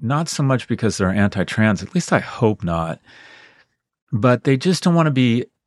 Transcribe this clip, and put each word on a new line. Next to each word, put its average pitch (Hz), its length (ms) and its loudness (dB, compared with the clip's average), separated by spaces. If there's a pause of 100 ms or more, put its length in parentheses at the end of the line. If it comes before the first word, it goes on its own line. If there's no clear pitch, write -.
not 147 260 -2
so - 140 -6
much 135 260 0
because 107 300 -2
they're 95 120 2
anti-trans, 101 720 0
at - 100 -10
least - 180 -4
I - 80 4
hope - 440 -2
not, 82 360 -4 (1120)
but 123 340 0
they 135 120 4
just 180 260 -2
don't 170 120 2
wanna 156 160 2
be 123 340 2 (220)